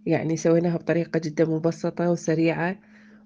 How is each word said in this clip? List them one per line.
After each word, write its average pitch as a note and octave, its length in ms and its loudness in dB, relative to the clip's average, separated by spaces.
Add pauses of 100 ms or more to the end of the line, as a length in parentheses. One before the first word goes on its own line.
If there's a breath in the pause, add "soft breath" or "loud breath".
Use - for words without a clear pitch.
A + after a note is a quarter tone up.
يعني D#3+ 320 0
سويناها E3+ 400 2
بطريقة D#3+ 460 -2
جدًا D#3+ 220 0
مبسطة E3 680 -2
وسريعة، E3 680 -2 (460 loud breath)